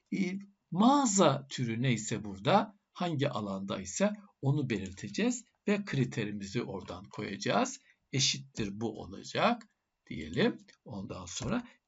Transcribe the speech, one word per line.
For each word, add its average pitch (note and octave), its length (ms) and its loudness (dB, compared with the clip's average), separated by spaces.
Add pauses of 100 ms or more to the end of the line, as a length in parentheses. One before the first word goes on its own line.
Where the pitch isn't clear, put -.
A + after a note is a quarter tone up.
(160)
E, F#3 220 0 (320)
mağaza G3 800 6
türü A#2 320 -2
neyse A2 420 0
burada, A#2 540 2 (140)
hangi D#3 360 -2
alanda G2 520 -4
ise F#3+ 320 0 (300)
onu C#3 280 2
belirteceğiz G#2 760 -2 (240)
ve G3+ 160 2
kriterimizi G#2 760 -2
oradan F#2 420 -8
koyacağız. G#2+ 760 -2 (320)
Eşittir A2 680 -2
bu A2 200 -4
olacak G#2 680 -2 (380)
diyelim. F2 520 0 (260)
Ondan F#2 420 -10
sonra - 420 -4 (200)